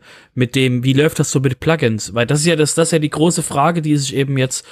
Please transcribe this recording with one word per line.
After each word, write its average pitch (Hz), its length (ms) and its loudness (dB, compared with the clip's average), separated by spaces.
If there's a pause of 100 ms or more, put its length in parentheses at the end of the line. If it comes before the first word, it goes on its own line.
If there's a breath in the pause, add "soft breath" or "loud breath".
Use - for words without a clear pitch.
(340 loud breath)
mit 123 200 -2
dem, 123 300 2
wie 135 80 2
läuft 151 260 2
das 147 140 0
so 139 80 2
mit 131 180 -2
Plugins? 120 560 -2
Weil 117 120 0
das 143 140 0
ist 151 60 0
ja 170 80 4
das, 151 220 0
das 165 120 2
ist - 40 -2
ja 165 80 2
die 147 100 -2
große 160 320 0
Frage, 160 400 -2
die 151 140 0
sich 139 180 -4
eben 135 240 -2
jetzt 131 340 -4